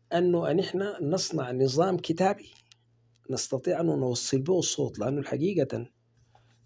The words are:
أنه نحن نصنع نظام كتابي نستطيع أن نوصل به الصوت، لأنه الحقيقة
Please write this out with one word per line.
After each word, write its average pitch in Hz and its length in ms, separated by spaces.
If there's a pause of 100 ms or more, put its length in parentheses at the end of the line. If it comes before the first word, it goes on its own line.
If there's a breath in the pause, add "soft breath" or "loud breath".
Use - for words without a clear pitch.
(120)
أنه 170 400
نحن 185 300 (180)
نصنع 147 520
نظام 135 440
كتابي 185 540 (800)
نستطيع 135 500
أن 170 60
نوصل 135 560
به 175 160
الصوت، 139 400
لأنه 135 220
الحقيقة 131 680 (800 soft breath)